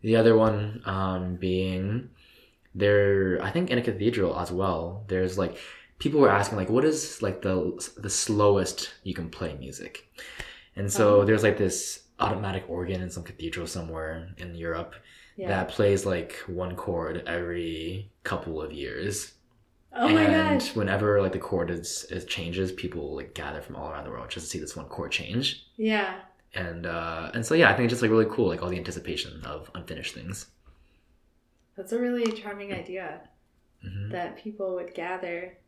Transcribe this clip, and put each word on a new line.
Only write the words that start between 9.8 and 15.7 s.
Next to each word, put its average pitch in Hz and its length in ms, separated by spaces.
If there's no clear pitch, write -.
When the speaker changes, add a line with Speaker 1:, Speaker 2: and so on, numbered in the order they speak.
Speaker 1:
And 101 160
so 104 300
Speaker 2:
Oh. 98 40
Speaker 1:
there's, 107 160
like, 101 160
this - 460
automatic 98 480
organ 90 340
in 90 80
some 85 140
cathedral 82 420
somewhere 80 720
in 87 160
Europe 82 400
Speaker 2:
Yeah. 190 100
Speaker 1:
that 95 220
plays, 101 360